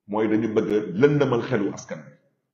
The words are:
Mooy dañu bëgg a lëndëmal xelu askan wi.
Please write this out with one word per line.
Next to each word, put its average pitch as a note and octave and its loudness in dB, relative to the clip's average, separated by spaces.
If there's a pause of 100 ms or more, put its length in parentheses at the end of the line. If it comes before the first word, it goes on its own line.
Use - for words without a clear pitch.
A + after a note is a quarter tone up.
Mooy G#2+ 0
dañu A2 2
bëgg G2+ 2
a G#2 2 (200)
lëndëmal C#3 2
xelu G2+ -2
askan - -14
wi. - -20 (420)